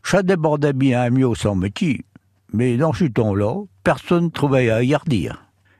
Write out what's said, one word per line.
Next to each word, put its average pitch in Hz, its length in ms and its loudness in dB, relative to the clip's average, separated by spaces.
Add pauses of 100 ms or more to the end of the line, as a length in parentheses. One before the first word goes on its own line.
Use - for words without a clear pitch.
Ça 190 200 0
débordait 156 500 0
bien 127 380 0
mieux 127 240 2
sans 104 200 -2
métier. 98 500 -2 (480)
Mais 120 240 0
dans 151 160 0
ce 175 120 0
temps-là, 110 580 -2 (220)
personne 175 400 0
ne 165 60 -2
trouvait 131 400 0
à 113 120 0
y 131 120 2
redire. 117 500 -4 (360)